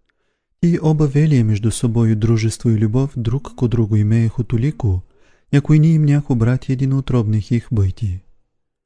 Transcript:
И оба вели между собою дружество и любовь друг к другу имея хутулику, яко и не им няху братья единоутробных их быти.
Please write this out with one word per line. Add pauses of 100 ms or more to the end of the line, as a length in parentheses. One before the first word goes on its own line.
(640)
И
оба
вели
между
собою
дружество
и
любовь
друг
к
другу
имея
хутулику, (460)
яко
и
не
им
няху
братья
единоутробных
их
быти. (640)